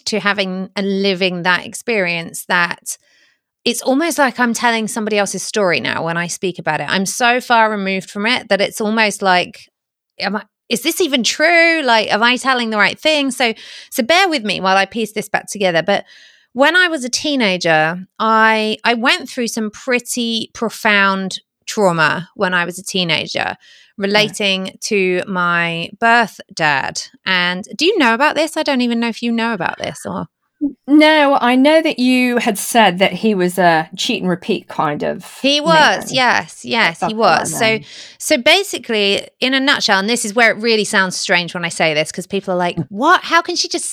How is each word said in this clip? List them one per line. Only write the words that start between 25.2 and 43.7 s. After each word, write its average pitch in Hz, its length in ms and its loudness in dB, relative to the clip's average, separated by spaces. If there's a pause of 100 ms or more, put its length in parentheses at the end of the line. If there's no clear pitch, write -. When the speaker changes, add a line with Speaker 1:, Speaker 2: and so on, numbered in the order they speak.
Speaker 1:
my 170 600 -2 (100)
birth 233 400 2 (140)
dad. 147 480 0 (240)
And 180 380 0 (140)
do 302 80 0
you 415 120 2
know 247 160 4
about 277 220 0
this? 311 220 -2
I 311 60 0
don't 277 180 0
even 233 180 0
know 233 100 -2
if 214 140 -8
you 233 80 -2
know 233 220 -2
about - 240 -4
this - 280 -10
or 175 220 -8 (600)
Speaker 2:
No, 302 540 6
I 240 140 2
know 302 260 6
that 320 160 0
you 254 400 2
had 214 200 0
said 196 420 2
that 190 140 2
he 214 200 2
was 180 240 0
a 165 400 2
cheat - 240 -4
and 185 80 -2
repeat 175 380 -4
kind 147 340 -4
of 156 240 -6 (160)
Speaker 1:
He 285 180 2
was, 294 520 4
Speaker 2:
man. - 20 -10
Speaker 1:
yes, 233 500 0
yes, 220 360 0
Speaker 2:
That's 247 120 -2
Speaker 1:
he 214 60 -6
Speaker 2:
what 220 120 4
I 160 120 4
Speaker 1:
was. 160 100 -6
So, - 140 -4
Speaker 2:
meant. 220 200 -2 (340)
Speaker 1:
so - 180 0
basically, 240 920 0 (120)
in 254 160 0
a 269 40 2
nutshell, 262 400 2
and 196 100 -2
this 233 140 -2
is 202 120 -6
where 226 160 4
it 196 100 -4
really 220 220 2
sounds 190 340 0
strange 175 380 -2
when 175 100 -6
I 170 40 -4
say 160 260 0
this, 156 160 -2
'cause - 160 -10
people 190 260 -4
are 180 40 -2
like, 175 200 -2
Speaker 2:
<laughs> 170 120 -4
Speaker 1:
"What? 285 340 2
How 330 180 2
can 349 140 -4
she 339 140 -2
just - 240 -6